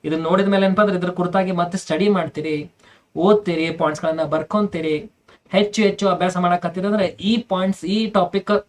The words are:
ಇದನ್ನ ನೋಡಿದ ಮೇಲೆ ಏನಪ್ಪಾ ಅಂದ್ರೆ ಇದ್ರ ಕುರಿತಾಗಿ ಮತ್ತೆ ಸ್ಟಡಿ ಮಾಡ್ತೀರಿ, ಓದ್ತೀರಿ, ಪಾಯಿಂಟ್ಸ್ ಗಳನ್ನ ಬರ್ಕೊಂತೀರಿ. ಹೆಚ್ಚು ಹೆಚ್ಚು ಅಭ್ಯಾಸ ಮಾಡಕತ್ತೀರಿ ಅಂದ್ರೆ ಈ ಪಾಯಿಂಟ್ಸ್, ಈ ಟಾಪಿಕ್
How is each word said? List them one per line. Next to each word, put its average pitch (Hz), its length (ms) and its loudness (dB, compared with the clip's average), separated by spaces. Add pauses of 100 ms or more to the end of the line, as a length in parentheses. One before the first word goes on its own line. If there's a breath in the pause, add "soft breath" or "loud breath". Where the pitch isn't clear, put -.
ಇದನ್ನ 160 180 -2
ನೋಡಿದ 185 240 2
ಮೇಲೆ 196 200 2
ಏನಪ್ಪಾ 190 160 2
ಅಂದ್ರೆ 190 160 2
ಇದ್ರ 175 120 -2
ಕುರಿತಾಗಿ 180 420 0
ಮತ್ತೆ 175 260 -2
ಸ್ಟಡಿ 165 300 0
ಮಾಡ್ತೀರಿ, 156 640 -2 (440 soft breath)
ಓದ್ತೀರಿ, 170 540 2
ಪಾಯಿಂಟ್ಸ್ 160 340 -2
ಗಳನ್ನ 160 180 -2
ಬರ್ಕೊಂತೀರಿ. 156 880 -2 (420 soft breath)
ಹೆಚ್ಚು 208 300 2
ಹೆಚ್ಚು 196 260 2
ಅಭ್ಯಾಸ 180 280 0
ಮಾಡಕತ್ತೀರಿ 175 500 0
ಅಂದ್ರೆ 208 200 0
ಈ 214 360 -2
ಪಾಯಿಂಟ್ಸ್, 190 420 -2
ಈ 214 260 -2
ಟಾಪಿಕ್ 190 400 -2 (180)